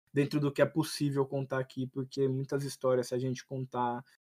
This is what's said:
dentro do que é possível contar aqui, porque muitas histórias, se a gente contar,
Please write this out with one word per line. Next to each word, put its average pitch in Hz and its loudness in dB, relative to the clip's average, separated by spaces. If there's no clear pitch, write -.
dentro 143 2
do 143 2
que 143 0
é 139 8
possível 143 0
contar 135 -4
aqui, 131 -6
porque 135 -2
muitas 135 -2
histórias, 127 0
se 127 -2
a 123 0
gente 127 -4
contar, 123 -4